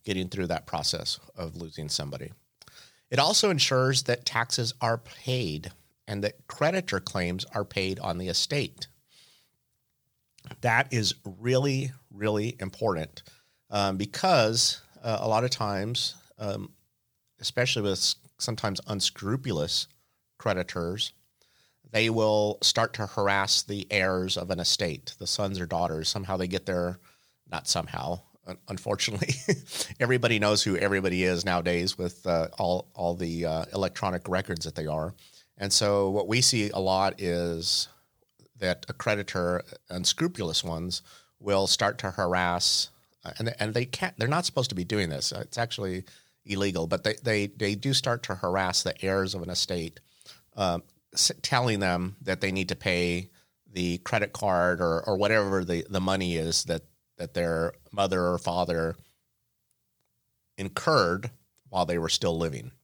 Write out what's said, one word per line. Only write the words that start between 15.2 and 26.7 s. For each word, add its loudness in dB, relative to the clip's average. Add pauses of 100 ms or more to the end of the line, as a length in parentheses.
lot 4
of 0
times, -2 (240)
um, -6 (680)
especially 0
with 2
s-, 0 (220)
sometimes -4
unscrupulous -2 (500)
creditors, -2 (800)
they 4
will 4
start 2
to -4
harass 2
the -8
heirs 2
of -6
an -2
estate, -2
the -8
sons -2
or -2
daughters. 0
Somehow -2
they 0
get -4
their, -2 (520)